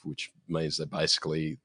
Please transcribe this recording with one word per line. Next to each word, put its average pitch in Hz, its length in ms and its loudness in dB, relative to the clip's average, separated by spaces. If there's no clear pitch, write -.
which - 260 -6
means 80 300 0
that 78 140 -2
basically 78 760 2